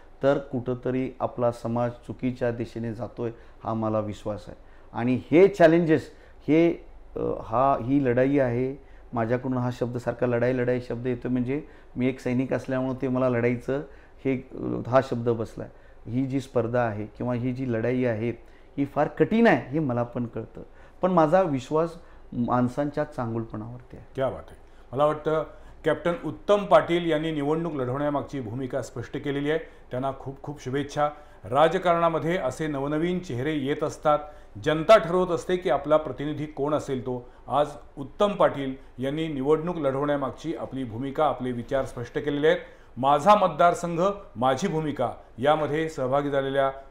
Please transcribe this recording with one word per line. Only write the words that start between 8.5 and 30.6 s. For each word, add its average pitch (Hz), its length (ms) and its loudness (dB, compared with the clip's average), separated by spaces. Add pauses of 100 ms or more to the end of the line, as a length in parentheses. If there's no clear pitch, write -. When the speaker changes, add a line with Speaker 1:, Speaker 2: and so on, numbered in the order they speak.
Speaker 1:
माझ्याकडून 123 460 0
हा 123 140 -2
शब्द 123 240 -4
सारखा 120 300 -2
लढाई, 120 260 2
लढाई 123 280 0
शब्द 123 260 -8
येतो 123 220 -4
म्हणजे 127 340 -2 (340)
मी 123 100 0
एक 127 140 -2
सैनिक 127 320 -2
असल्यामुळे 127 500 -2
ते 139 60 -2
मला 127 200 2
लढाईचं 123 540 0 (420)
हे, 131 280 -2
अ, 120 360 -6
हा 127 120 6 (100)
शब्द 120 180 -2
बसलाय. 110 400 -4 (380)
ही 127 200 -2
जी 131 140 -2
स्पर्धा 120 400 0
आहे 107 260 -2
किंवा 120 280 -4
ही 123 180 -2
जी 127 200 -4
लढाई 120 320 0
आहे 117 260 0 (480)
ही 139 60 0
फार 143 240 0
कठीण 220 380 4
आहे 147 240 4
हे 139 80 -2
मला 123 240 0
पण 120 240 -4
कळतं, 113 360 -12 (400)
पण 185 80 2
माझा 170 320 6
विश्वास 156 520 0 (380)
माणसांच्या 123 720 0
चांगुलपणावरती 117 920 -8
आहे. - 180 -18
Speaker 2:
क्या 131 140 0
बात 101 200 -6
आहे. - 80 -20 (360)
मला 143 140 4
वाटतं 151 380 0 (400)
कॅप्टन 160 280 0 (120)
उत्तम 202 400 2
पाटील 170 460 4
यांनी 156 200 0
निवडणूक 156 440 -2
लढवण्यामागची 139 680 -2
भूमिका 127 420 -6
स्पष्ट 123 420 -10
केलेली 143 260 -2
आहे. 156 80 2
त्यांना 135 600 -6
खूप 135 240 -12
खूप 143 220 -12